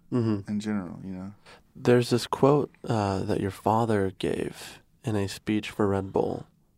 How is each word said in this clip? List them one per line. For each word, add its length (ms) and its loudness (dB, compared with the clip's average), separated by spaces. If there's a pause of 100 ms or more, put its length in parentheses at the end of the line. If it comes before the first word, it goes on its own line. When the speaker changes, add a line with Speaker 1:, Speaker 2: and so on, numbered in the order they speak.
Speaker 1:
Mm-hmm. 400 0
Speaker 2:
in 120 -2
general, 420 -4
you 80 -10
know? 220 -10 (420)
Speaker 1:
There's 340 4
this 180 2
quote, 440 2 (160)
uh, 360 0
that 180 -2
your 100 -2
father 680 2
gave 600 -4 (240)
in 140 -2
a 100 0
speech 420 -4
for 160 0
Red 280 0
Bull. 340 0 (300)